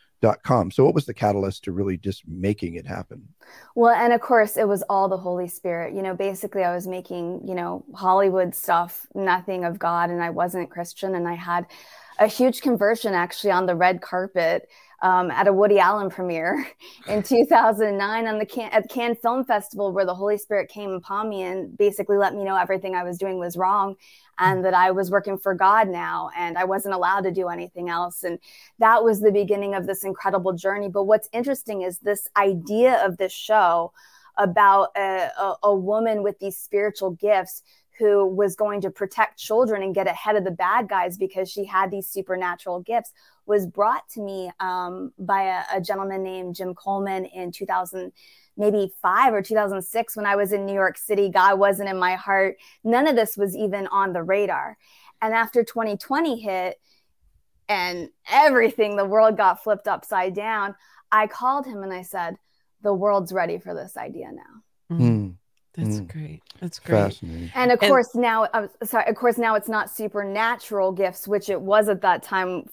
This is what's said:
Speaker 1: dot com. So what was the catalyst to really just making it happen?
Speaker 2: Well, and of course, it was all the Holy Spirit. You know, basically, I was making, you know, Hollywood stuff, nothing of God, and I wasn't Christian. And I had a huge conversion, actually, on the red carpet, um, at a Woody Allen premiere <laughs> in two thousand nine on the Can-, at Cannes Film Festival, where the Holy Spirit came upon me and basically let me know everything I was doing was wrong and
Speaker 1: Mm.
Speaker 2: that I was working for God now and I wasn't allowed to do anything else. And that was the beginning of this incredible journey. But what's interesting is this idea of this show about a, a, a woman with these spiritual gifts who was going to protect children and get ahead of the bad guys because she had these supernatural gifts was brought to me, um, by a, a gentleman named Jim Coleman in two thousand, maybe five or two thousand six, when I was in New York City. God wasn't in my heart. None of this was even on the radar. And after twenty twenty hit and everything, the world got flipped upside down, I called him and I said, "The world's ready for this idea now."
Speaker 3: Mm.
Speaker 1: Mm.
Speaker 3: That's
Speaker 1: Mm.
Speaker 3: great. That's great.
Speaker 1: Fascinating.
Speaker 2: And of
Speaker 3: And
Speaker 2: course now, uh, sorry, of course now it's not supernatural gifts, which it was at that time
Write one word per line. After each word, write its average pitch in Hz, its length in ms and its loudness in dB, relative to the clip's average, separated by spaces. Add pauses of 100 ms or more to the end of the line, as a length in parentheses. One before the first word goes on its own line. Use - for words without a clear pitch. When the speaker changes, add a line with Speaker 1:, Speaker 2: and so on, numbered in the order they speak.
(220)
Speaker 1:
dot 107 220 2
com. 110 260 2
So 127 160 4
what 160 80 6
was 151 140 -2
the 120 80 -8
catalyst 101 480 0
to 98 80 -8
really 95 260 -2
just - 300 -8
making 90 480 -4
it 85 100 -14
happen? - 420 -12 (460)
Speaker 2:
Well, 233 220 6
and 240 180 2
of 233 80 2
course, 220 340 4
it 220 120 2
was 196 160 0
all 196 260 0
the 190 80 -2
Holy 180 300 -6
Spirit. 170 480 -6
You 190 80 -6
know, 190 100 -4
basically, 196 500 -4
I 175 120 0
was 180 120 -8
making, 180 560 -8
you 185 120 -8
know, 175 280 -8 (120)
Hollywood 185 580 2
stuff, 175 640 -2
nothing 185 500 -2
of 170 140 -4
God, 170 320 0
and 175 100 -4
I 170 80 -4
wasn't 175 400 -4
Christian. 185 460 -6
And 170 120 -2
I 175 60 -4
had 175 320 -4 (540)
a 214 80 6
huge 247 340 2
conversion, 220 540 2
actually, 175 340 -2
on 185 160 2
the 180 100 0
red 180 260 4
carpet, 180 680 -2 (320)
um, 185 300 2
at 196 160 2
a 202 60 6
Woody 202 260 6
Allen 190 320 2
premiere 180 560 -4 (200)
<laughs> - 200 -20
in 208 160 -2
two 240 220 4
thousand 220 520 4
nine 214 300 -2
on 214 100 -2
the 214 80 -2
Can-, 226 260 -8
at 220 200 2
Cannes 233 240 -2
Film 247 280 -2
Festival, 202 480 -2
where 190 140 0
the 180 80 -2
Holy 202 240 -2
Spirit 202 320 -4
came 208 220 -10
upon 196 380 -6
me 202 120 -6
and 185 340 -8
basically 202 420 2
let 196 180 2
me 202 80 -6
know 196 120 -2
everything 185 380 -2
I 180 100 -2
was 175 140 -8
doing 185 220 -6
was 175 180 -8
wrong 196 380 0 (420)
and 190 220 4
Speaker 1:
Mm. 180 40 -2
Speaker 2:
that 185 100 2
I 180 180 6
was 185 200 0
working 196 260 0
for 196 160 -2
God 196 340 4
now 170 480 -6
and 170 220 -4
I 180 60 0
wasn't 196 320 -2
allowed 185 300 0
to 185 60 -2
do 180 180 -2
anything 175 400 -8
else. 175 340 -4
And 170 160 -6 (400)
that 226 240 6
was 220 180 4
the 214 100 6
beginning 202 440 0
of 185 100 -4
this 190 180 -4
incredible 190 500 -2
journey. 196 360 -4
But 196 140 0
what's 208 280 2
interesting 240 520 -4
is 180 160 -6
this 202 360 -2
idea 202 720 2
of 180 120 -2
this 185 160 -2
show 175 580 2 (460)
about 196 600 6
a, 190 400 -2
a, 196 260 -2
a 208 120 6
woman 208 480 0
with 202 160 -2
these 196 180 -8
spiritual 202 540 -2
gifts 190 500 0 (380)
who 202 260 4
was 190 300 0
going 202 260 -2
to 190 80 -2
protect 196 480 -4
children 214 460 0
and 190 100 -2
get 190 140 0
ahead 208 280 0
of 202 80 2
the 185 60 -2
bad 190 380 0
guys 180 320 -2
because 190 320 -6
she 202 140 -6
had 190 260 0
these 196 160 -8
supernatural 185 720 -6
gifts 220 340 -4 (320)
was 202 220 2
brought - 420 0
to 226 120 -12
me, 190 280 -8 (100)
um, 185 600 -6
by 196 240 0
a, 190 340 -2
a 190 40 -2
gentleman 190 420 -6
named 185 320 -8
Jim 185 180 -8
Coleman 196 520 -4
in 180 260 -12
two 190 140 -12
thousand, 185 460 -6 (440)
maybe 202 360 0 (100)
five 220 320 4
or 202 80 0
two 214 140 -2
thousand 202 260 0
six, 226 340 -6
when 214 100 -6
I 202 100 2
was 202 180 0
in 196 120 0
New 196 80 -6
York 190 240 0
City. 202 320 0
God 190 300 4
wasn't 196 300 2
in 185 100 -4
my 180 160 0
heart. 190 420 0 (260)
None 240 240 4
of 285 80 2
this 220 200 2
was 196 200 -2
even 196 320 -4
on 196 260 0
the 170 100 -4
radar. 180 540 -2 (440)
And 220 120 0
after 226 300 2
twenty 226 340 -4
twenty 302 420 -2
hit 190 400 -4 (880)
and 175 420 -4 (220)
everything, 226 640 4
the 202 100 0
world 220 320 4
got 190 260 2
flipped 208 240 -2
upside 190 460 -4
down, 208 420 -4 (360)
I 214 160 4
called 262 380 -2
him 214 180 -12
and 190 80 -8
I 185 120 -10
said, 180 340 -8 (460)
"The 202 100 2
world's 196 400 0
ready 170 240 -2
for 180 160 -12
this 170 240 -12
idea - 340 -12
now." - 640 -16
Speaker 3:
Mm. 160 60 2
Speaker 1:
Mm. 107 320 2 (400)
Speaker 3:
That's 107 280 -4
Speaker 1:
Mm. 87 100 -14
Speaker 3:
great. 156 300 -14 (180)
That's 170 200 -12
great. 101 340 0
Speaker 1:
Fascinating. 85 420 -12
Speaker 2:
And 254 160 4
of 240 100 4
Speaker 3:
And 208 80 4
Speaker 2:
course 254 240 4
now, 226 300 2
uh, 214 240 -2 (160)
sorry, 226 240 0
of - 80 2
course 240 220 2
now 226 180 2
it's 214 140 -2
not 214 200 -2
supernatural 208 1040 -4
gifts, 185 380 -2
which 202 180 -2
it 185 140 -2
was 202 260 2
at 196 140 -2
that 180 220 2
time 185 500 -4